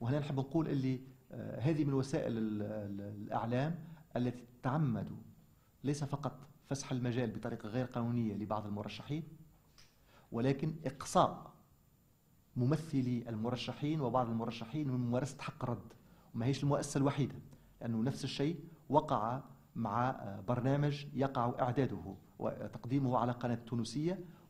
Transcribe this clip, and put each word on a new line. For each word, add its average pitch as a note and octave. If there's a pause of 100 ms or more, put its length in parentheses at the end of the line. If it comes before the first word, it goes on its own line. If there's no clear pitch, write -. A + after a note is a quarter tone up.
وهنا B2+
نحب C#3+
نقول D#3
اللي، C3 (320)
آه، A2+
هذه D3+
من C#3
وسائل C3
ال-، G#2+
ال-، G2+
الإعلام A#2+ (380)
التي B2 (180)
تعمد B2 (760)
ليس C#3+
فقط - (220)
فسح C#3
المجال B2
بطريقة A2+
غير B2
قانونية A#2
لبعض G#2+
المرشحين، G#2+ (1120)
ولكن C3+ (100)
إقصاء - (1040)
ممثلي B2
المرشحين A#2+
وبعض B2
المرشحين C3+
من B2+
ممارسة B2
حق -
الرد. G2+ (420)
وما A#2
هيش C3+
المؤسسة C#3+
الوحيدة، C3+ (460)
لأنه A2+
نفس C3+
الشيء C#3+ (280)
وقع B2+ (360)
مع، A#2
آه، G2+
برنامج C3+
يقع B2
إعداده A2 (240)
وتقديمه A#2+
على A#2+
قناة B2
تونسية، B2 (260)